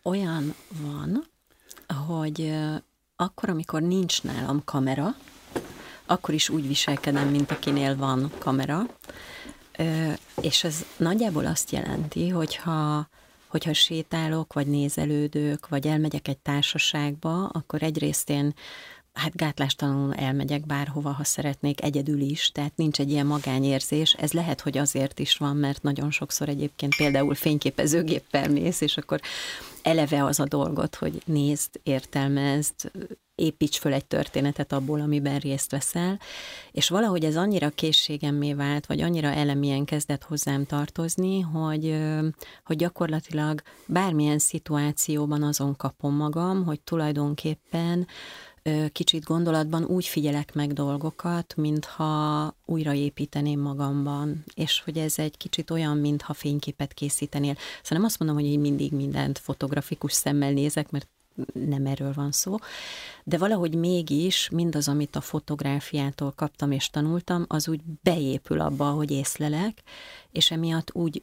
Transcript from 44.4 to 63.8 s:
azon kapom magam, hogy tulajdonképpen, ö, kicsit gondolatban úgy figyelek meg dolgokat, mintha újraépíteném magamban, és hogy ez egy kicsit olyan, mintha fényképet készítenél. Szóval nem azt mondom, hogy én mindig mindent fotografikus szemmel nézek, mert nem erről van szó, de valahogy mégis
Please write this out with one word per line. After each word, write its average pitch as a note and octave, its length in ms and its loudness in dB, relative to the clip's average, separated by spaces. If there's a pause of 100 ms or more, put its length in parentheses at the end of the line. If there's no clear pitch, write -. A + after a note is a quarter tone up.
azon C#3+ 340 0
kapom C#3+ 380 -2
magam, E3+ 500 2
hogy D3+ 160 -2
tulajdonképpen, D#3 1300 0 (560)
ö, D#3 300 2
kicsit E3 320 0
gondolatban D#3+ 600 2
úgy F3+ 220 0
figyelek D3 480 0
meg D3 180 0
dolgokat, D3+ 840 -4
mintha D3+ 1000 0 (100)
újraépíteném D3 960 0
magamban, C#3+ 840 -2 (100)
és - 260 0
hogy D#3 180 -6
ez D#3 200 0
egy D#3 180 -2
kicsit - 340 -6
olyan, D#3+ 260 2
mintha D3 380 0
fényképet C#3+ 580 -4
készítenél. C#3+ 640 -2
Szóval - 440 -4
nem G3+ 60 4
azt A3 140 0
mondom, D#3 180 2
hogy D3 100 2
én D3 140 4
mindig C#3+ 320 2
mindent C#3 460 0
fotografikus C#3+ 720 -4
szemmel C#3+ 400 2
nézek, D3 380 0
mert C#3+ 180 -4 (440)
nem C#3 340 0
erről C#3 260 -2
van C#3+ 200 -4
szó, G3 240 0 (680)
de F3 140 0
valahogy F3 360 2
mégis E3+ 720 2